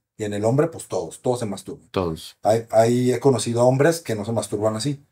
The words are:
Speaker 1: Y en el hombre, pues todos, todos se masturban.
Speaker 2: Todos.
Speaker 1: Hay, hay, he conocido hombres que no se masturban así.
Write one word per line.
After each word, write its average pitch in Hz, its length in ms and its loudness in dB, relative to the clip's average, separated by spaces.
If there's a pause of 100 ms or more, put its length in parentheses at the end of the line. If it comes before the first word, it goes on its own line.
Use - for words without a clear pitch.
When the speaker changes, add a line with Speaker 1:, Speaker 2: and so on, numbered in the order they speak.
(160)
Speaker 1:
Y 107 80 -6
en 104 80 -4
el 104 140 -2
hombre, 139 220 2
pues - 200 -12
todos, 87 320 -8
todos 123 200 -2
se 117 60 -6
masturban. - 440 -12
Speaker 2:
Todos. 85 520 -6
Speaker 1:
Hay, 113 280 2
hay, 120 420 4
he 123 80 -2
conocido 120 460 2
hombres 143 340 2
que 113 140 -6
no 104 100 -6
se 113 80 -6
masturban 107 420 -2
así. 139 380 -4